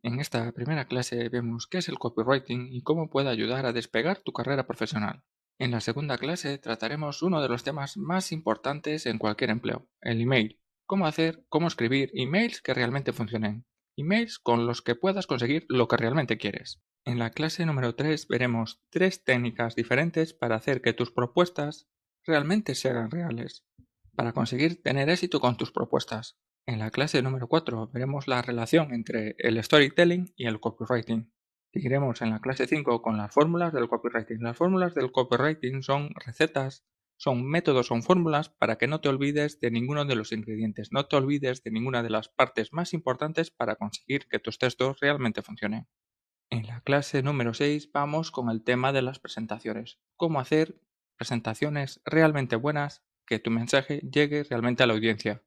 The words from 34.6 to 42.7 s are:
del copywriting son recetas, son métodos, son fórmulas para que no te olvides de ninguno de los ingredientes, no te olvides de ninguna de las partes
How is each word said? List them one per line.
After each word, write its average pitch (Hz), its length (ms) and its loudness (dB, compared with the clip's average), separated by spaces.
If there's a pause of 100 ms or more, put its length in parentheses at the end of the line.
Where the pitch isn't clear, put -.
del 131 180 0
copywriting 131 680 0
son 143 320 -2
recetas, 135 720 -2 (320)
son 123 300 0
métodos, 143 400 4
son 117 160 0
fórmulas 160 460 2
para 113 280 0
que 127 100 0
no 156 140 -2
te 143 80 2
olvides 147 500 0
de 120 120 0
ninguno 131 340 0
de 135 100 0
los 107 160 -4
ingredientes, 110 600 -6
no 139 160 -2
te - 80 0
olvides 139 480 0
de 113 80 -8
ninguna 120 320 -2
de 110 80 -4
las 107 180 -2
partes - 420 0